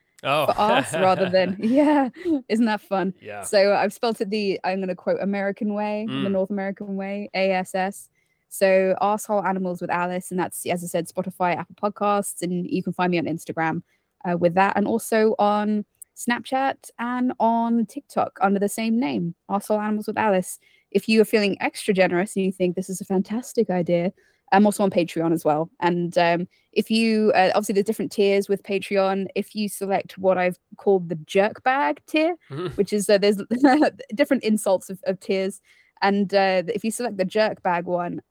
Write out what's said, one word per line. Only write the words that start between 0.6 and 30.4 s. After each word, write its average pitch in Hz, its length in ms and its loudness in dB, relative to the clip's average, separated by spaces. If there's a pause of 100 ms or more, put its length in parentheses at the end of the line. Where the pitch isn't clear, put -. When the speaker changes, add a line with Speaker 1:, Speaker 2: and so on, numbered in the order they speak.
Speaker 2:
rather 185 360 2
than, 185 280 2
Speaker 1:
<laughs> - 40 -10
Speaker 2:
yeah, 277 460 4 (400)
isn't 226 160 2
that 214 160 0
fun? 190 400 -2
Speaker 1:
Yeah. 104 240 -12
Speaker 2:
So 202 300 4
I've 143 180 2
spelled 226 280 -2
it 202 100 -4
the, 202 340 0
I'm 190 160 -2
gonna 185 160 -4
quote, 180 240 -2
American 202 540 -2
way, 208 340 -4
the - 60 -6
Speaker 1:
Mm. 196 180 -2
Speaker 2:
North 190 180 0
American 196 460 -6
way, 202 380 -8
A 190 180 0
S 185 240 -4
S. 190 320 -6 (400)
So 190 520 2
Arsehole 208 460 -2
Animals 185 340 -4
with 170 100 -6
Alice, 180 420 -4
and 185 80 -2
that's, - 260 -6
as 175 160 -2
I 175 60 -10
said, 170 180 -4
Spotify, 185 500 -2
Apple - 240 -10
Podcasts, 202 640 -2
and 180 260 -4
you 185 140 -2
can 180 120 -6
find 180 180 0
me 175 60 2
on 156 80 -2
Instagram, 160 560 -4 (420)
uh, 180 140 -2
with 175 160 2
that, 190 200 4
and 202 140 0
also 220 500 2
on 208 460 0 (320)
Snapchat 262 800 -4
and 247 400 -2
on 233 480 2
TikTok - 540 -6
under 196 180 2
the 202 100 0
same 226 300 -2
name, 220 360 -2 (160)
Arsehole 208 320 -2
Animals 214 240 -4
with 214 120 -6
Alice. 202 400 0 (320)
If - 180 -2
you 220 120 6
are 208 60 6
feeling 208 340 0
extra - 340 -2
generous 180 400 2
and 190 100 0
you 190 60 2
think 180 240 0
this 190 160 -8
is 190 100 -6
a 196 40 -10
fantastic 208 640 -2
idea, 175 420 0 (380)
I'm 202 140 6
also 208 180 2
on 190 80 2
Patreon 165 420 0
as - 120 0
well. 156 260 0 (100)
And, 175 360 0
um, 175 320 2 (240)
if - 180 -2
you, 220 440 2
uh, 185 200 4
obviously 214 200 -2
there's 196 120 0
different 220 260 -4
tiers 202 360 2
with 196 140 -2
Patreon. 190 720 -2
If - 200 -6
you 208 140 -4
select - 480 -4
what 190 220 2
I've 180 200 0 (200)